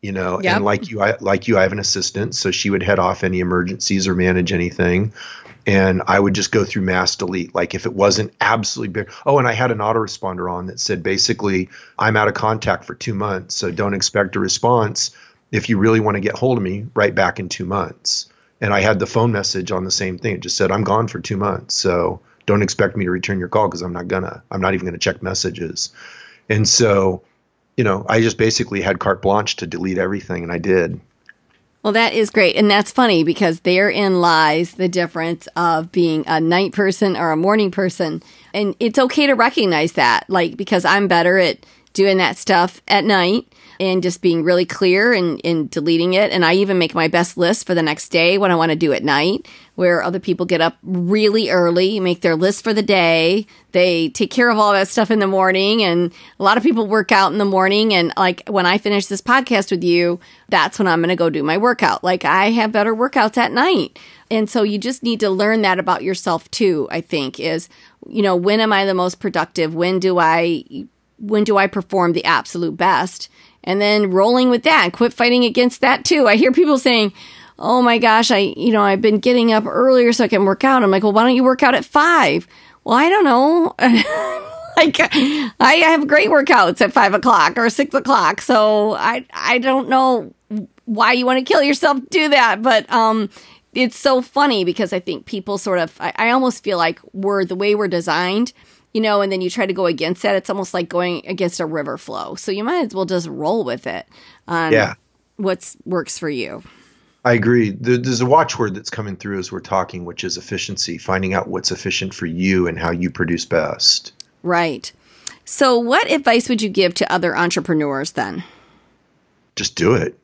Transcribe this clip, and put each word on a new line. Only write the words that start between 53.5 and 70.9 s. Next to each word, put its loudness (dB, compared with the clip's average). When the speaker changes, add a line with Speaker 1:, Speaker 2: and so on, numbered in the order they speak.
Speaker 2:
They 2
take -4
care 2
of 0
all 4
that 2
stuff 0
in 2
the 2
morning. 2
And 0
a -6
lot 4
of 0
people 2
work 0
out 4
in -2
the 2
morning. 2
And, 2
like, 0
when 0
I 2
finish -2
this -6
podcast 0
with -2
you, 2
that's 0
when 2
I'm 4
gonna 2
go 0
do -4
my 0
workout. 0
Like, -2
I 2
have 0
better 0
workouts 0
at 0
night. 0
And 0
so 0
you -2
just -6
need -2
to 2
learn 0
that 0
about -2
yourself -4
too, 0
I -6
think, -6
is, -6
you -2
know, 2
when 2
am 2
I 2
the 0
most -2
productive? -4
When 0
do 0
I 2